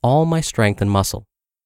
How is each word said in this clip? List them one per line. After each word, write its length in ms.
all 240
my 160
strength 400
and 80
muscle. 380